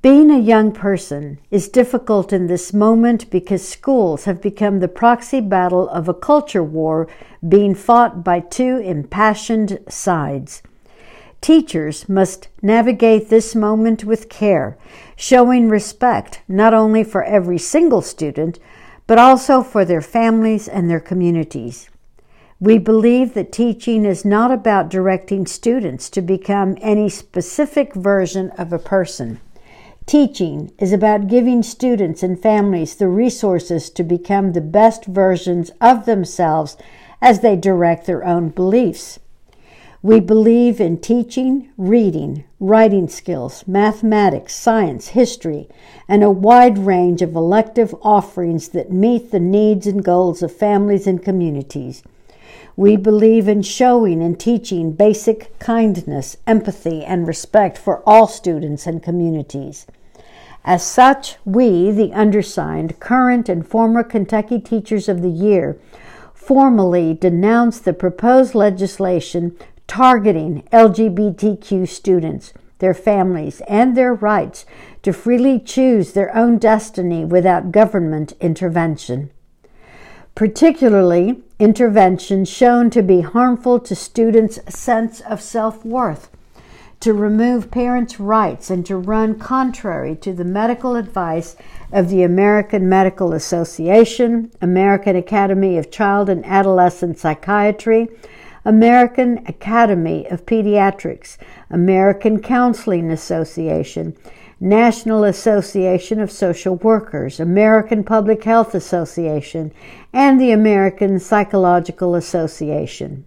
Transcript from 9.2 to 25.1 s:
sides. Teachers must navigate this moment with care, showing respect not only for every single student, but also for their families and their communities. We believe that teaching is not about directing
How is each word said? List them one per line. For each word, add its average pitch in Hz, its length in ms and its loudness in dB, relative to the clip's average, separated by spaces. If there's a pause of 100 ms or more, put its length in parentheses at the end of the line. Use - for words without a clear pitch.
sides. 143 760 -6 (760)
Teachers 190 680 0
must 190 400 -2 (120)
navigate 220 680 2
this 226 260 2
moment 220 480 0
with 220 240 -4
care, 156 500 -2 (380)
showing 247 540 4
respect 214 800 -2
not 214 240 4
only 220 320 2
for 196 180 -4
every 180 340 0
single 294 440 2
student, 156 580 -6 (480)
but 226 100 6
also 262 460 6
for 202 220 -2
their 165 160 0
families 220 680 0
and 175 220 -4
their 165 100 -2
communities. 160 880 -4 (720)
We 220 160 6
believe 233 580 2
that - 180 -6
teaching 226 500 -2
is 196 220 -2
not 220 260 2
about 202 380 0
directing 190 580 -4